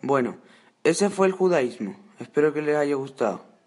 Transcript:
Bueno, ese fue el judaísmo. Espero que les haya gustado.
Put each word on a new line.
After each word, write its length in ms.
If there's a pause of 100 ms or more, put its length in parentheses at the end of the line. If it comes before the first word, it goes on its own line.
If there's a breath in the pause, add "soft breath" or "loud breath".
Bueno, 360 (480 soft breath)
ese 240
fue 180
el 60
judaísmo. 640 (200)
Espero 340
que 80
les 160
haya 180
gustado. 500 (220)